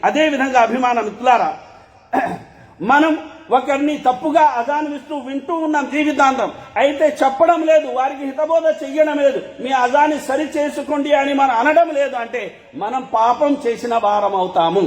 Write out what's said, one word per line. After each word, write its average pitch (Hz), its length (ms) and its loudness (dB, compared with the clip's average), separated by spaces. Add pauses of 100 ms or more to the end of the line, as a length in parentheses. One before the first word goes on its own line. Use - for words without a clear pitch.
అదేవిధంగా 269 560 2
అభిమాన 240 420 0
మిత్రులారా, 214 480 0 (1300)
మనం 294 300 2 (400)
ఒకరిని 277 460 0
తప్పుగా 302 520 2
అజాన్ 285 440 -2
ఇస్తూ 294 240 -12
వింటూ 277 380 -8
ఉన్నాం 302 360 -2
జీవితాంతం, 269 600 0 (240)
అయితే 285 300 2 (180)
చెప్పడం 330 380 2
లేదు, 311 260 2
వారికి 269 380 -4
హితబోధ 320 400 -2 (180)
చెయ్యడం 294 340 0
లేదు, 269 240 0 (180)
"మీ 247 120 -6
అజాన్ని 269 480 2
సరి 277 280 -4 (100)
చేసుకోండి" 285 560 -2
అని 277 200 2
మనం 269 220 2
అనడం 311 340 4
లేదు 277 260 -2
అంటే 233 400 -8 (200)
మనం 226 280 -6 (100)
పాపం 240 400 2 (140)
చేసిన 233 300 -4
వారం 208 380 0
అవుతాము. 185 520 2